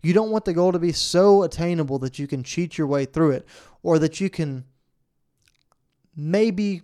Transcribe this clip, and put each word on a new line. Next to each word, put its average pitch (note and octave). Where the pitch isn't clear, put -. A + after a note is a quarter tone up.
You E3
don't A3
want G#3+
the F3+
goal F3+
to F3
be E3+
so G3
attainable D#3+
that C3
you C#3+
can C#3
cheat E3+
your D#3
way C#3
through D#3
it, -
or D#3+
that D#3+
you F#3+
can C3+
maybe G3